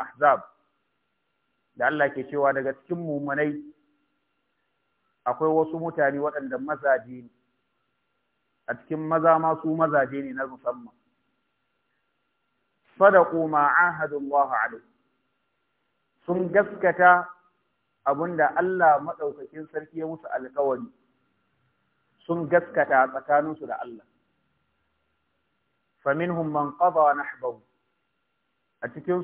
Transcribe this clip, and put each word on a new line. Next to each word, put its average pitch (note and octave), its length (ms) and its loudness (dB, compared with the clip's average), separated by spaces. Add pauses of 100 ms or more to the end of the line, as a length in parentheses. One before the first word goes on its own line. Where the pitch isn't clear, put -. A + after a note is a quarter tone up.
Ahzab. C3 400 2 (1300)
Da A#2+ 120 -2
Allah D3 260 0
ke C3+ 160 -8
cewa C#3 240 2
daga C3+ 200 -4
cikin - 240 -10
mumunai D3 640 -4 (1600)
akwai B2 240 0
wasu D#3+ 300 0
mutane D#3 400 -2
waɗanda C#3+ 380 -6
mazaje C3 680 -2
ne. A#2+ 60 -20 (1400)
A A#2 80 -6
cikin D#3 320 -10
maza D#3+ 320 4
ma D#3+ 220 0
su D#3+ 140 -2
mazaje C#3+ 480 0
ne C3+ 100 -12
na C3+ 140 -6
musamman. B2 460 -10 (2000)
صدقوا E3+ 480 6
ما D#3 120 2
عاهدوا D3+ 600 2
الله C#3 360 0
عليه. A2+ 260 -4 (1400)
Sun F3+ 240 -2
gaskata F3+ 800 4 (760)
abinda D3+ 520 0
Allah F3 420 4
maɗaukakin D3+ 720 -10
sarki D#3 280 -10
ya D#3+ 80 -8
musu D#3+ 200 -12
alƙawari. C3 600 -4 (1400)
Sun E3+ 240 -6
gaskata D3 580 2
tsakaninsu D3 600 -2
da A2+ 120 -8
Allah. A#2 240 -16 (2000)
فمنهم E3 500 -2
من D3 180 -2
قضى D#3+ 420 2
نحبه. B2+ 480 -8 (1200)
A A#2+ 80 -10
cikin F3+ 340 -4